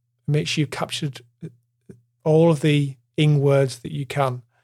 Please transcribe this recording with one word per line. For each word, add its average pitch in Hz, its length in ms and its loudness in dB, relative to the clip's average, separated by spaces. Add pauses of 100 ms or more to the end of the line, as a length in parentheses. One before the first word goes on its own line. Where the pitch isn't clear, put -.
(280)
make 151 180 0
sure - 160 -2
you've 143 80 -4
captured - 520 -8 (1000)
all 160 280 4
of 156 100 0
the 147 360 0 (200)
ing 151 240 4
words 139 400 2
that 160 120 -14
you 143 120 -8
can. 127 380 -4 (220)